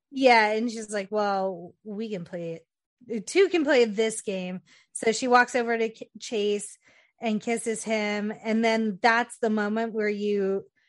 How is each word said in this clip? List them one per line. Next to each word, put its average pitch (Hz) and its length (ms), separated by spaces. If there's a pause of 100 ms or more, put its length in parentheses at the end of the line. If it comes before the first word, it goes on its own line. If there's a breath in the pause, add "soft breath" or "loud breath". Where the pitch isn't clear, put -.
Yeah. 240 440
And 226 180
she's 214 180
like, 202 220
"Well, 190 720
we 214 260
can 180 160
play 165 380 (440)
it. 214 200
Two 381 220
can 330 140
play 262 220
this 220 360
game." 185 400 (320 soft breath)
So - 180
she 254 160
walks 247 280
over 233 220
to 226 120
K-, - 200 (100)
Chase 208 600 (420 soft breath)
and 220 180
kisses 233 440
him. 208 500 (100)
And 220 220
then 220 380
that's 233 340
the 220 140
moment 214 420
where 214 160
you 202 540 (260)